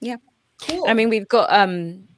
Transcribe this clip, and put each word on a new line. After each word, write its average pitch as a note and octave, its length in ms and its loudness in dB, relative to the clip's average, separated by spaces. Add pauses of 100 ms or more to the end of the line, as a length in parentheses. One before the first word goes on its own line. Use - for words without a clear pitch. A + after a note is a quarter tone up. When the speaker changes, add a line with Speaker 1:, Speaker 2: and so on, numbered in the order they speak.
Speaker 1:
Yeah. A#3 160 -8 (440)
Speaker 2:
Cool. E4+ 260 -6
Speaker 1:
I A3+ 60 4
mean, A3+ 160 2
we've A3 180 -2
got, A#3 240 2
um, F#3 560 0 (100)